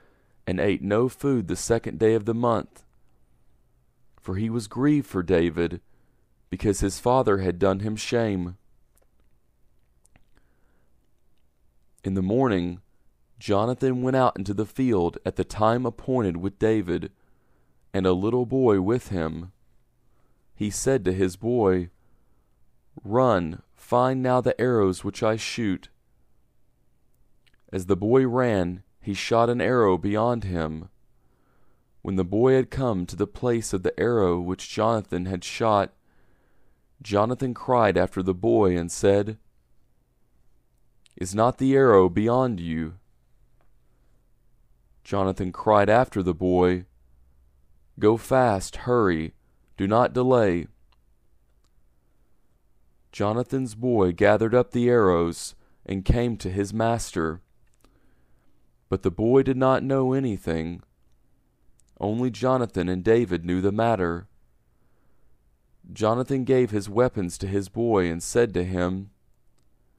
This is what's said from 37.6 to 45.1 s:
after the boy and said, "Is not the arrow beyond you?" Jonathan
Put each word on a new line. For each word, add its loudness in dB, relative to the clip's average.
after 0
the 0
boy 2
and -4
said, 0
"Is -8
not 2
the 2
arrow 8
beyond 0
you?" -6
Jonathan -2